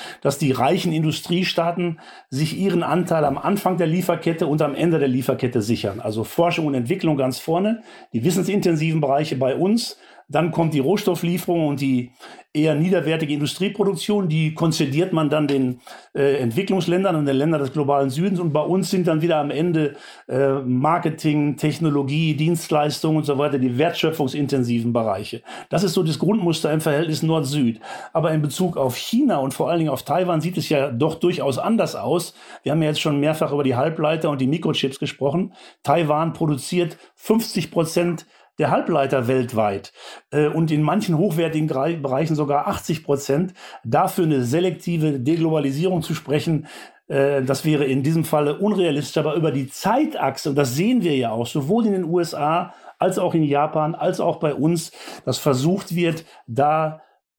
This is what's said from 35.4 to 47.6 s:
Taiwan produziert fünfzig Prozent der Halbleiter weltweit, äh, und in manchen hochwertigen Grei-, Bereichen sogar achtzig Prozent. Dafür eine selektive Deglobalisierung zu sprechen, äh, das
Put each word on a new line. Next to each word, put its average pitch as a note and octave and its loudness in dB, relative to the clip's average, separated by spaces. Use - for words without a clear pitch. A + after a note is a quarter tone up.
Taiwan D3+ 2
produziert D#3+ -2
fünfzig - -2
Prozent E3+ -2
der C#3 2
Halbleiter C#3+ 0
weltweit, A2+ 0
äh, D3 2
und D#3 0
in D3+ 2
manchen D#3+ 2
hochwertigen D#3+ 0
Grei-, D3+ -2
Bereichen C#3+ 0
sogar C#3+ 0
achtzig F3 -4
Prozent. C#3+ 0
Dafür E3 2
eine C#3 2
selektive D#3 0
Deglobalisierung D#3+ 0
zu - -4
sprechen, D3+ -2
äh, C#3 2
das C3+ -2